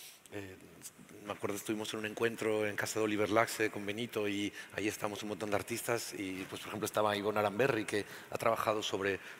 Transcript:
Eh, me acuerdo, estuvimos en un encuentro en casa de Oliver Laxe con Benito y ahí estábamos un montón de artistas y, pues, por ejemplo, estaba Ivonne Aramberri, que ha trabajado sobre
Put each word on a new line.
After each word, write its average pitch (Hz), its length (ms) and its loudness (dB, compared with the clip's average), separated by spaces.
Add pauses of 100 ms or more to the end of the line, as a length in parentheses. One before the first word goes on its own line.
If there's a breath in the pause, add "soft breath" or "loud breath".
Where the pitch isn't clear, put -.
(340 loud breath)
Eh, 98 220 -8 (720)
me 101 80 -4
acuerdo, 101 220 -2
estuvimos 107 380 -2
en 113 60 -4
un 107 80 -2
encuentro 107 600 2
en 104 80 -2
casa - 240 0
de 110 60 4
Oliver 104 240 4
Laxe 110 400 4
con 104 160 -6
Benito 107 420 -2
y 101 240 0 (240 loud breath)
ahí 101 120 0
estábamos 104 360 -2
un 104 60 -4
montón 104 220 -4
de 101 40 4
artistas 113 640 -2
y, 95 320 -4
pues, 104 120 -8
por - 80 -10
ejemplo, 107 160 -2
estaba 104 300 4
Ivonne 104 240 2
Aramberri, 107 460 2
que 104 200 0 (240 loud breath)
ha - 80 -4
trabajado 110 460 2
sobre 98 360 0 (200 loud breath)